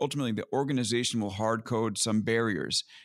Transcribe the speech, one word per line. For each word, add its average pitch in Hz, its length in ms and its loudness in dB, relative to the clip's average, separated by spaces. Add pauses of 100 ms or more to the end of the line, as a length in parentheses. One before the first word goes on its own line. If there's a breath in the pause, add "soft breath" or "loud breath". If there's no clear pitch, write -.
ultimately 139 320 0
the 107 200 -4
organization 123 680 0
will 104 100 0
hard 110 340 0
code 110 320 0
some 110 260 2
barriers 113 600 0 (200 loud breath)